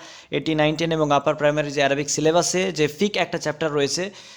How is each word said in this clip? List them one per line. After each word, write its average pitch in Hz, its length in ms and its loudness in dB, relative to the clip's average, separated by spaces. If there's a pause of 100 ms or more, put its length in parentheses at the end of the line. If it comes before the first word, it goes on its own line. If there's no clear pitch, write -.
(300)
এটি 147 240 -2
নাইন, 151 220 2
টেন 165 160 -2
এবং 156 200 2
আপার 143 220 2
প্রাইমারি 147 360 0
যে 139 140 2
আরবিক 139 260 0
সিলেবাসে 170 600 2
যে 151 160 0
ফিক 202 280 -2
একটা 175 220 -2
চ্যাপ্টার 151 340 -4
রয়েছে, 147 380 -2 (260)